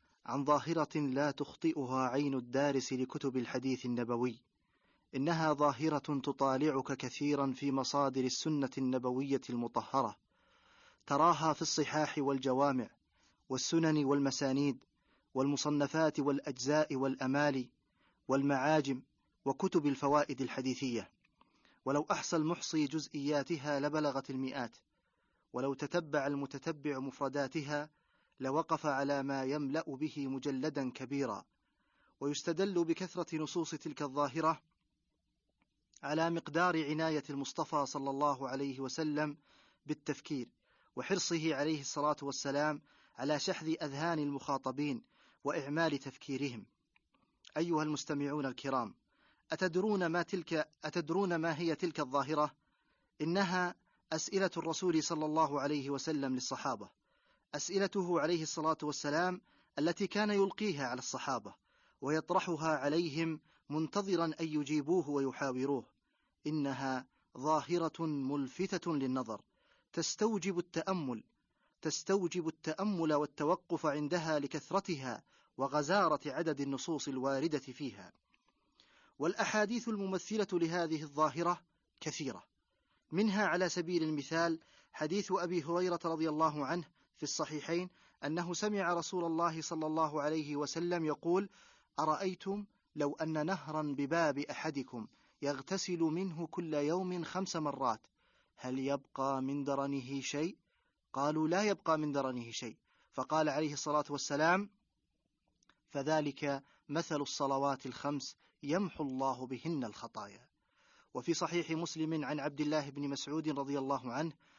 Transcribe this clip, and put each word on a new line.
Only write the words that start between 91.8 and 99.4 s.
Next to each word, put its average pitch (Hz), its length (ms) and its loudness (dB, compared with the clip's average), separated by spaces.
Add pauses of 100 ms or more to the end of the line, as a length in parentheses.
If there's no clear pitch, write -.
"أرأيتم 190 680 4 (320)
لو 147 160 4
أن 156 340 2
نهرا 156 360 0
بباب 143 560 4
أحدكم 139 680 -4 (360)
يغتسل 147 560 -2
منه 165 480 0
كل 160 280 -4
يوم 175 500 0
خمس 185 320 -4
مرات، 135 500 0 (500)
هل 127 220 -4
يبقى 135 640 -2